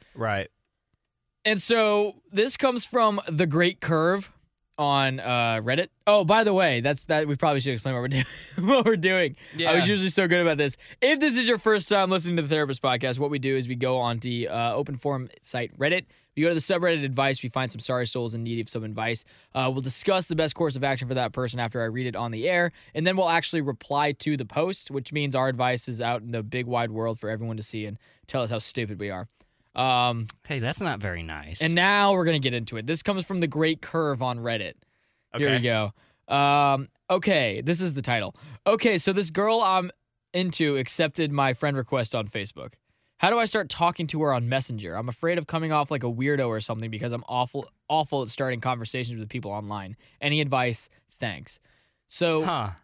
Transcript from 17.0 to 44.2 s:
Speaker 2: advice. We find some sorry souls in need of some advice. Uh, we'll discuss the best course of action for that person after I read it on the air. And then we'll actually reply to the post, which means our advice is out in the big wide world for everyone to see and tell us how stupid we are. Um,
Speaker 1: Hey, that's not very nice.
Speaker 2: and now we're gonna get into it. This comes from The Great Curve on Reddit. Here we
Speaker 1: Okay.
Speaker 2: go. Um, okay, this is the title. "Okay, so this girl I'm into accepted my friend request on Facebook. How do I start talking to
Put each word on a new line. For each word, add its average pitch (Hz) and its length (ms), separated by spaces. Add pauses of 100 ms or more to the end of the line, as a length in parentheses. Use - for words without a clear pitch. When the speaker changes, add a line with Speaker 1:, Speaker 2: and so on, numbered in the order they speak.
Speaker 2:
advice. 135 380
We 120 80
find 131 200
some - 100
sorry 123 260
souls 117 260
in 117 100
need 117 180
of 110 80
some 113 160
advice. 110 420 (280)
Uh, 131 160
we'll 131 120
discuss 185 460
the 170 80
best 156 180
course 147 220
of 127 60
action 131 240
for 127 80
that 120 200
person 123 260
after 117 220
I 113 40
read 123 200
it 120 100
on 117 140
the 113 180
air. 175 240 (220)
And 160 120
then 185 120
we'll 180 100
actually 165 320
reply 143 520
to 147 260
the 120 80
post, 175 440
which 139 220
means 143 220
our 131 140
advice 127 400
is 117 120
out 117 220
in 117 80
the 113 120
big 120 240
wide 120 240
world 113 300
for 104 80
everyone 110 300
to 113 40
see 107 220
and 104 140 (280)
tell 135 140
us 110 100
how 117 100
stupid 104 380
we 101 120
are. 92 180 (460)
Um, 123 520 (200)
Speaker 1:
Hey, 139 120
that's 120 220
not 143 200
very 90 220
nice. 80 400
Speaker 2:
and 165 120
now 202 380
we're 180 120
gonna 160 140
get 131 160
into 117 240
it. 110 80
This 160 160
comes 190 240
from 185 140
The 165 60
Great 160 360
Curve 147 400
on 123 160
Reddit. 113 360 (640)
Here 139 140
we 135 60
Speaker 1:
Okay. 123 60
Speaker 2:
go. 110 720
Um, 143 520 (240)
okay, 156 520
this 165 200
is 170 120
the 135 80
title. 110 320 (320)
"Okay, 214 320
so 196 160
this 185 160
girl 208 320
I'm 190 280 (440)
into 165 420
accepted 151 560
my 139 220
friend 143 220
request 127 380
on 110 140
Facebook. 95 460 (420)
How 185 140
do 233 80
I 226 80
start 196 240
talking 170 380
to 156 160